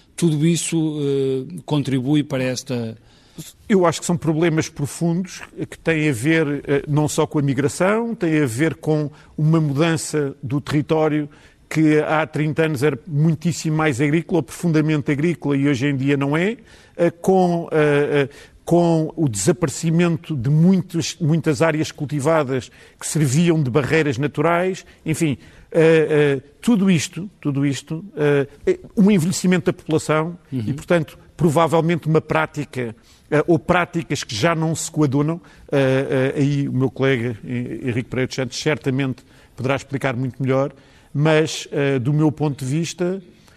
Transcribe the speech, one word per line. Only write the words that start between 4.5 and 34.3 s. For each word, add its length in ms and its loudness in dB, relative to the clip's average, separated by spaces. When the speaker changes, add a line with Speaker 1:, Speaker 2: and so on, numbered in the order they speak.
Speaker 2:
profundos 720 -6
que 80 -16
têm 320 0
a 40 0
ver, 540 0
eh, 200 0
não 200 2
só 200 0
com 120 -2
a 20 2
migração, 760 0
têm 260 0
a 40 4
ver 300 -2
com 360 -2
uma 220 4
mudança 840 0
do 180 -4
território 680 0
que 300 4
há 260 0
trinta 380 -2
anos 180 -2
era 240 0
muitíssimo 720 0
mais 240 0
agrícola, 400 0
profundamente 680 0
agrícola, 440 0
e 120 0
hoje 200 0
em 80 0
dia 220 0
não 180 0
é, 220 0
eh, 140 2
com, 600 0
eh, 560 2
eh, 80 -16
com 500 2
o 140 0
desaparecimento 1080 0
de 140 -2
muitos, 720 2
muitas 400 0
áreas 300 0
cultivadas 800 -2
que 60 -14
serviam 560 2
de 80 0
barreiras 480 0
naturais, 680 -2
enfim, 320 -2
eh, 720 4
eh, 80 -20
tudo 300 2
isto, 400 -2
tudo 240 -2
isto, 400 -4
eh, 300 2
eh, 140 0
um 140 6
envelhecimento 560 2
da 60 0
população 680 -2
Speaker 1:
Uhum. 140 -4
Speaker 2:
e, 80 -4
portanto, 460 -2
provavelmente 720 2
uma 120 2
prática, 760 -4
eh, 160 2
ou 140 2
práticas 640 -2
que 100 -12